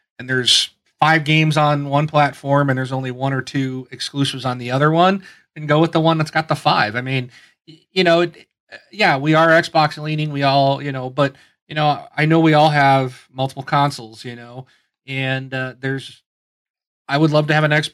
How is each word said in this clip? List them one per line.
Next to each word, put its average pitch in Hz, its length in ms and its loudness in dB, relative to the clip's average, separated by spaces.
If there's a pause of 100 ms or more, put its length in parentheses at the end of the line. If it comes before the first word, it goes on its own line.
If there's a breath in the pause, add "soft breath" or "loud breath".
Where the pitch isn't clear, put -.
(180)
and 123 100 -14
there's 127 420 0 (280)
five 160 260 2
games 156 320 2
on 147 320 0
one 143 180 0
platform 143 640 0
and 131 80 0
there's 131 160 -6
only 131 180 -6
one 131 220 -4
or 131 80 -2
two 131 500 -6
exclusives 135 540 -6
on 123 140 -4
the 123 120 -10
other 139 200 2
one, 185 320 2 (320 loud breath)
then 151 120 -12
go 151 140 2
with 165 120 2
the 165 80 2
one 160 180 2
that's 156 120 -4
got 156 180 -4
the 156 60 0
five. 147 400 0
I 123 60 -4
mean, 127 300 -6 (360 soft breath)
y-, - 140 -20 (100)
you 185 140 -2
know, 170 160 4
it, 165 260 -6 (460)
yeah, 190 240 0
we 147 160 0
are 160 160 4
Xbox 160 480 2
leaning. 151 340 -6
We 139 120 -4
all, 139 400 2
you 143 100 -8
know, 131 160 -8
but, 135 280 -2 (300 soft breath)
you 156 80 -16
know, 147 400 -2
I 151 120 0
know 160 140 4
we 160 120 4
all 151 160 6
have 135 640 2
multiple 131 300 -6
consoles, 135 640 -4
you 120 100 -12
know, 120 300 -20 (400)
and, 135 480 -6
uh, 131 260 -6
there's, 135 420 -8 (840)
I 139 80 0
would 156 140 4
love 151 160 2
to 156 80 2
have 151 100 2
an 151 80 2
X, 151 220 0